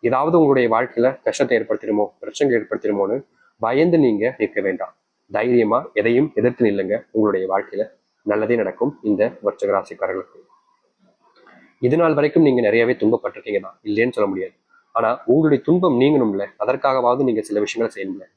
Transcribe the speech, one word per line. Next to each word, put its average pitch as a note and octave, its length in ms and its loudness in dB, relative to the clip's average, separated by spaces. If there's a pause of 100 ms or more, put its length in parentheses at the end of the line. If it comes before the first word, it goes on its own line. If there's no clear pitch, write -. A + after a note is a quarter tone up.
ஏதாவது C#3+ 320 0
உங்களுடைய C3+ 360 4
வாழ்க்கையில A#2+ 340 0 (160)
கஷ்டத்தை A#2+ 320 0
ஏற்படுத்திடுமோ, G#2+ 480 -2 (160)
பிரச்சனைகள் A#2+ 400 0
ஏற்படுத்திடுமோன்னு G#2 560 -2 (440)
பயந்து D3 440 2
நீங்க A2+ 320 0
நிற்க G#2 300 -2
வேண்டாம். F#2 260 -6 (380)
தைரியமா A2+ 480 2 (200)
எதையும் A#2+ 300 2 (100)
எதிர்த்து B2 280 0
நில்லுங்க. G2 280 0 (200)
உங்களுடைய G2+ 380 0
வாழ்க்கையில G2+ 300 -4 (480)
நல்லதே A2 300 0
நடக்கும் A#2 300 -2 (180)
இந்த G2+ 120 0 (220)
விருச்சிக G2+ 340 -2
ராசிக்காரர்களுக்கு. F#2 640 -8 (1500)
இது D3 140 2
நாள் D#3+ 160 2
வரைக்கும் D3+ 300 2
நீங்க B2 140 2
நிறையவே A2+ 400 2
துன்பப்பட்டிருக்கீங்க G#2 680 -2
தான், F#2+ 160 -20
இல்லைன்னு A2 340 -2
சொல்ல G#2 140 0
முடியாது. F#2 220 -8 (440)
ஆனா A2+ 120 2 (160)
உங்களுடைய D3 420 4
துன்பம் E3+ 340 2
நீங்கணும்ல, B2 420 2 (200)
அதற்காகவாவது C3 640 0
நீங்க A2 140 -2
சில G#2 240 -4
விஷயங்களை A2+ 300 -4
செய்யணும்ல. F#2+ 300 -10 (120)